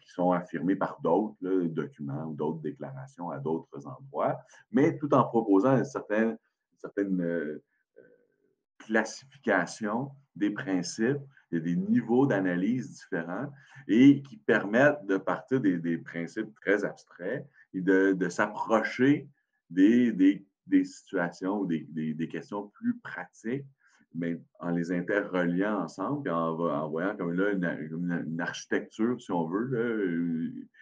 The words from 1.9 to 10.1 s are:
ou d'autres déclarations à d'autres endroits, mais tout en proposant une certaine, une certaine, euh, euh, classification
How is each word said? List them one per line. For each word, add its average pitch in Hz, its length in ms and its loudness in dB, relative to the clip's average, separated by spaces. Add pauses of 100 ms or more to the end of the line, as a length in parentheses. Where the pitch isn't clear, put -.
ou 78 80 -8
d'autres 78 260 -4
déclarations 71 720 -10
à 71 100 -8
d'autres 71 480 -6
endroits, 90 500 -4 (320)
mais 139 280 4
tout 147 140 -4
en 127 120 6
proposant 113 520 4
une - 80 2
certaine, 107 460 -2
une - 480 -14
certaine, 95 420 -4
euh, 80 440 -4 (340)
euh, 62 40 -20 (760)
classification 110 1300 -2 (240)